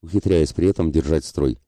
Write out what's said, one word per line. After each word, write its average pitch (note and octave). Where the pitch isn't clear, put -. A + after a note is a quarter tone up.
ухитряясь E2+
при E2+
этом E2+
держать D2+
строй. C2+